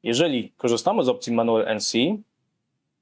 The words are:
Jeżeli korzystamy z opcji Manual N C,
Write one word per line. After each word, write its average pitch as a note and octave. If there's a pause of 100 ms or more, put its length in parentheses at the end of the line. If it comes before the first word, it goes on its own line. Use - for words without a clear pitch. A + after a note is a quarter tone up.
Jeżeli A#2+
korzystamy B2+
z B2+
opcji B2
Manual A2+
N G#2+
C, - (1040)